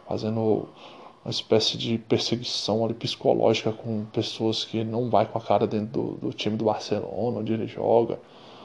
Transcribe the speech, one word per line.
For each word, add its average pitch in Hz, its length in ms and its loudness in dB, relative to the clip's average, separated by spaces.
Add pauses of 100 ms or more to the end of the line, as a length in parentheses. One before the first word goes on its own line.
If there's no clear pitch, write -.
fazendo 110 600 0 (560)
uma 120 60 -6
espécie - 460 2
de 117 220 -2
perseguição 113 840 0
ali 113 100 0
psicológica 113 760 2
com 110 360 -4
pessoas 110 580 -2
que 110 180 -2
não 113 280 -2
vai 107 160 4
com - 100 -6
a 113 40 -4
cara 104 260 2
dentro 104 220 -2
do, 117 400 -4
do - 40 -4
time 107 240 -2
do 110 80 -2
Barcelona, 107 760 -2
onde 110 120 -2
ele 113 140 -2
joga. 113 520 2 (460)